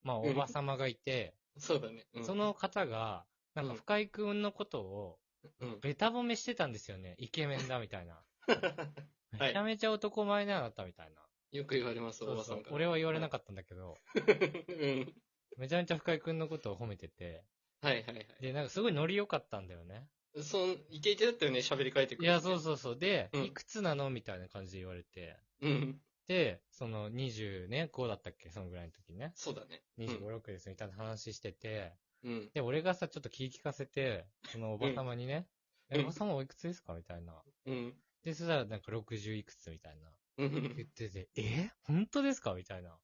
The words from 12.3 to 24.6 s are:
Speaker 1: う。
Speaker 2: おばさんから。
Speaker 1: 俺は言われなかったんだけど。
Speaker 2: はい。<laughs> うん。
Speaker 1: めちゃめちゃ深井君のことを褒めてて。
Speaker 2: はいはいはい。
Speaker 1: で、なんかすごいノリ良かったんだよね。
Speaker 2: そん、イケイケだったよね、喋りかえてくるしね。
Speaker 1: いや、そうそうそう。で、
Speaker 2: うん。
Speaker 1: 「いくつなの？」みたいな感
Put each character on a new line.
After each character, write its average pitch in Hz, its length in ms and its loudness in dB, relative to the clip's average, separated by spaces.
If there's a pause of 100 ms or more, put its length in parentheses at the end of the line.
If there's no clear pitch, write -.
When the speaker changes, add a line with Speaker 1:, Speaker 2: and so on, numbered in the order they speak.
Speaker 1:
う。 - 20 0
Speaker 2:
お - 40 0
ば 110 40 -4
さ 113 120 -6
ん 107 80 -6
か - 80 -14
ら。 147 40 -4
Speaker 1:
俺 160 120 4
は 165 100 4
言 160 80 2
わ 160 80 2
れ 160 80 2
な 160 80 -2
か 131 80 -2
っ - 60 -4
た 101 100 -12
ん - 20 -8
だ 92 80 -10
け - 100 -16
ど。 90 180 -10
Speaker 2:
は 78 60 -12 (200)
い。 - 20 8
<laughs> 175 480 6
う 160 200 0 (180)
ん。 - 100 -14 (420)
Speaker 1:
め 131 120 -6
ち 160 60 4
ゃ - 20 8
め 175 80 4
ち 170 80 2
ゃ 160 40 2
深 165 160 2
井 156 60 2
君 160 200 0
の 160 100 0
こ 156 80 -4
と 107 160 -2
を 95 40 -6
褒 113 100 -4
め 101 100 -4
て 85 100 -12
て。 85 380 -10 (360)
Speaker 2:
は 147 100 4
い 117 120 2
は 120 80 -8
い 123 40 -8
は 110 60 -10
い。 - 60 -14 (120)
Speaker 1:
で、 131 140 -4
な 147 80 0
ん - 40 0
か 123 40 -4
す 190 120 -2
ご 233 80 6
い 190 40 4
ノ 151 140 4
リ 185 80 2
良 202 100 2
か 180 120 0
っ - 120 -4
た 107 100 -4
ん 95 80 -10
だ 90 60 -12
よ 85 100 -14
ね。 104 240 -14 (340)
Speaker 2:
そ 151 240 0
ん、 185 120 2 (120)
イ 151 120 -10
ケ 208 100 6
イ 208 60 6
ケ 214 80 8
だ 240 60 6
っ - 40 2
た 202 100 2
よ 139 60 6
ね、 127 80 4
喋 135 240 4
り 131 80 2
か 139 100 6
え 135 60 8
て - 80 -4
く - 60 -4
る 165 40 4
し - 20 8
ね。 170 40 8
Speaker 1:
い 175 40 10
や、 170 40 8
そ 180 160 4
う 170 40 2
そ 156 140 2
う 143 40 0
そ 127 140 -2
う。 120 60 -2
で、 160 360 2
Speaker 2:
う 143 60 4
ん。 135 60 2
Speaker 1:
「い - 60 -4
く - 120 -10
つ - 180 -6
な 170 140 4
の？」 139 160 0
み 120 100 -2
た 101 140 -6
い 90 40 -6
な 92 100 -10
感 98 160 -8